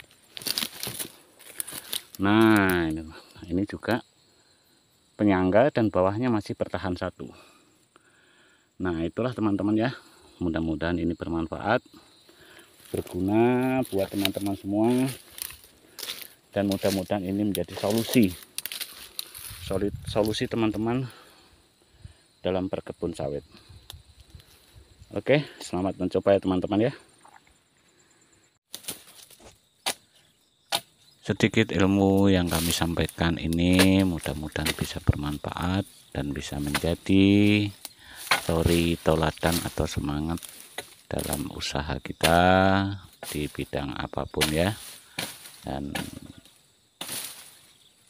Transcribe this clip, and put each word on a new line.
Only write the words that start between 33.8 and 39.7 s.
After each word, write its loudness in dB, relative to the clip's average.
mudah-mudahan -2
bisa -6
bermanfaat -2
dan -6
bisa -8
menjadi 4
story, 2
toladan 2
atau -2